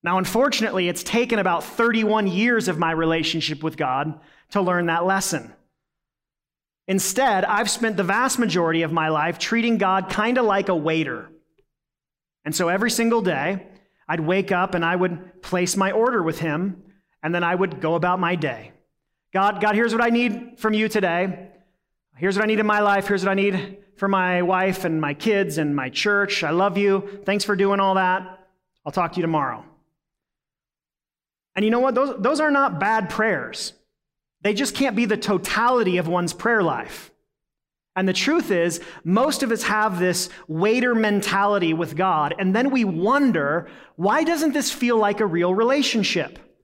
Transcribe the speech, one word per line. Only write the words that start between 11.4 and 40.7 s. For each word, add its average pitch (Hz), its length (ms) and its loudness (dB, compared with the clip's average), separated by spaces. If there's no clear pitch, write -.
And 156 120 -8
so 175 120 0
every 196 220 0
single 226 320 2
day, 180 460 -2
I'd 165 100 -2
wake 185 320 0
up 185 220 0
and 170 100 0
I 170 120 0
would 185 480 -4
place 180 340 -2
my 196 140 0
order 220 320 2
with 160 160 -4
him, 165 440 -4
and 165 120 -4
then 175 100 0
I 170 100 0
would 180 260 -2
go 160 140 0
about 180 260 0
my 175 160 0
day. 131 360 -6
"God, 202 300 0
God, 208 140 2
here's 233 180 2
what 233 100 2
I 240 60 2
need 233 480 -2
from 214 160 -2
you 214 160 0
today. 185 600 -2
Here's 190 180 -2
what 208 80 0
I 214 40 0
need 214 120 2
in 214 60 0
my 208 140 2
life. 202 280 2
Here's 190 160 0
what 196 80 2
I 196 40 2
need 196 420 0
for 196 120 -2
my 180 340 2
wife 185 420 0
and 160 160 0
my 147 140 -2
kids 180 460 0
and 147 160 0
my 131 140 -2
church. 202 540 0
I 156 60 -2
love 185 280 2
you. 196 460 0
Thanks 202 220 -2
for 208 100 0
doing 196 240 2
all 196 140 2
that. 185 540 -2
I'll 147 80 -8
talk 170 220 -2
to - 40 -4
you 175 40 0
tomorrow." 143 420 -2
And 196 100 -2
you 220 80 2
know 240 80 2
what? 262 160 2
Those, 262 220 0
those 277 220 0
are 302 120 2
not 269 280 2
bad 208 300 0
prayers. 170 640 -4
They 208 120 2
just 240 200 -2
can't 254 220 0
be 233 100 2
the 214 120 0
totality 208 800 0
of 165 100 -2
one's 175 260 0
prayer 220 300 0
life. 123 480 -4
And 190 140 0
the 185 60 0
truth 277 360 0
is, 170 300 0
most 254 400 2
of 233 80 0
us 226 120 -2
have 214 360 0
this 180 300 0
waiter 220 480 2